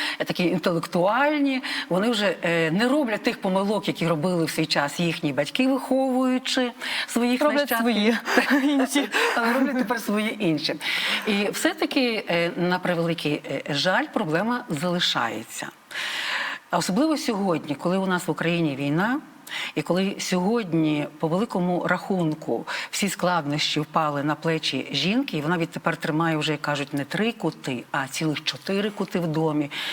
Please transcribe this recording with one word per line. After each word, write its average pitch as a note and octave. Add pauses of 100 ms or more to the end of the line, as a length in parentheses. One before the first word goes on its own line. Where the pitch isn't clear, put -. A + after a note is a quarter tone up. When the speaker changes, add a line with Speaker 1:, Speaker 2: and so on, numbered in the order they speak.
(180)
Speaker 1:
такі -
інтелектуальні, A3 (260)
вони F#3+
вже, G3+
е, E3
не G#3
роблять B3
тих -
помилок, G3
які E3
робили E3
в D3+
свій D#3+
час C#3+
їхні D#3
батьки, D3
виховуючи C4 (360)
своїх A#3+
Speaker 2:
Роблять D4
Speaker 1:
нащадків. A#3
Speaker 2:
свої A3+ (460)
<laughs> D4
інші. C4+ (280)
Speaker 1:
Але A#3
роблять C4+
тепер A#3
свої G#3+
інші. D#3+ (520)
І G3+
все-таки, B3+
е, E3+
на F3+
превеликий, E3 (100)
е, C#3
жаль, F#3
проблема G#3+
залишається. D3 (1000)
А F3
особливо C4
сьогодні, G3
коли F3+
у F#3+
нас F#3
в E3+
Україні E3
війна, E3 (560)
і D#3
коли F#3+
сьогодні, E3 (120)
по E3
великому F3+
рахунку, E3 (260)
всі -
складнощі D3+
впали D3+
на D3
плечі D#3
жінки, F3+
і D3+
вона F3+
відтепер E3
тримає D#3+
вже, D3+
як D3
кажуть, C#3+
не C#3+
три G#3
кути, C#3+
а C3+
цілих D#3
чотири G3
кути F#3+
в E3+
домі. D3+ (220)